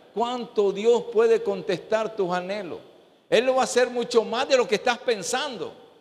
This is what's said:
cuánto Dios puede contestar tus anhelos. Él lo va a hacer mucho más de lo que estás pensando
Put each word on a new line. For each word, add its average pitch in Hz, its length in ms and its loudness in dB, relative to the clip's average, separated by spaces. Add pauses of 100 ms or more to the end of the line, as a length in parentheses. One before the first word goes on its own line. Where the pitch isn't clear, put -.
(120)
cuánto 226 600 -2
Dios 214 400 2
puede 226 300 4
contestar 208 720 -4
tus 180 180 -2
anhelos. 180 480 -6 (500)
Él 233 160 4
lo 262 80 2
va 262 80 2
a - 20 2
hacer 247 260 2
mucho 240 340 0
más 220 240 -4
de 262 80 6
lo 240 100 2
que 208 100 0
estás 233 220 -2
pensando 247 720 -4 (280)